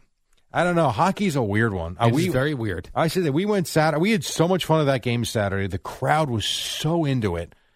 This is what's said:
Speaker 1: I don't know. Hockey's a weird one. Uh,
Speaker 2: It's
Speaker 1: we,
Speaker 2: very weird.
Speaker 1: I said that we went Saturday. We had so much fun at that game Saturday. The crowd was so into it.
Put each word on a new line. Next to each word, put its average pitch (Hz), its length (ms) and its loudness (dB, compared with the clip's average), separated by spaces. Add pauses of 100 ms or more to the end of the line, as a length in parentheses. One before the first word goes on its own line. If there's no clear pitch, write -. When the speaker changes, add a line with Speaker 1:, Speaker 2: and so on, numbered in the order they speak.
(520)
Speaker 1:
I 156 120 2
don't 180 100 2
know. 160 140 4
Hockey's 170 480 0
a 131 60 0
weird 107 300 2
one. 87 280 -6
Uh, 117 80 4
Speaker 2:
It's 117 80 2
Speaker 1:
we, 180 140 0
Speaker 2:
very 143 240 0
weird. 107 400 -6
Speaker 1:
I 147 140 0
said 175 160 -2
that 139 80 0
we 170 140 0
went 208 220 0
Saturday. 156 320 2
We 202 100 2
had 196 140 0
so - 240 0
much 185 160 0
fun 160 160 4
at 147 40 2
that 135 180 2
game 120 220 0
Saturday. 98 440 -2
The 92 100 -4
crowd 147 520 -2
was 110 140 -2
so - 600 -2
into 113 320 0
it. 85 180 -8 (220)